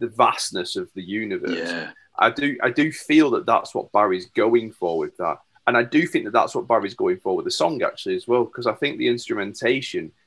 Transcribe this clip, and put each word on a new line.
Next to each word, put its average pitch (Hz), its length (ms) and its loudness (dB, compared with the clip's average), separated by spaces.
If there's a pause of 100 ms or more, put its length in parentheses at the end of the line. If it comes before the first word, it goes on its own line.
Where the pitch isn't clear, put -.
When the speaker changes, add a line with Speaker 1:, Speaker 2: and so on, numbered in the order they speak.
Speaker 1:
the 120 80 -2
vastness 107 680 0
of 92 180 -6
the 98 80 -10
universe. 95 500 -4 (180)
Speaker 2:
Yeah. 82 200 -6 (280)
Speaker 1:
I 113 120 4
do, 143 320 -2
I 123 80 2
do 147 220 2
feel 151 380 4
that 104 160 0
that's - 280 2
what - 180 -6
Barry's 98 340 2
going 113 460 2
for 85 260 -2
with 73 200 -6
that. 82 200 -2 (280)
And 120 100 2
I 117 80 4
do 151 220 2
think 135 180 -2
that 107 80 -6
that's - 220 2
what - 120 -4
Barry's 101 280 0
going 92 240 0
for 95 180 -2
with 85 80 -4
the - 60 -4
song, 160 320 0
actually, - 340 -4
as - 100 -8
well, 120 180 2
'cause 117 220 -8
I 107 60 0
think 135 260 -4
the 123 100 0
instrumentation 113 1000 -2 (160)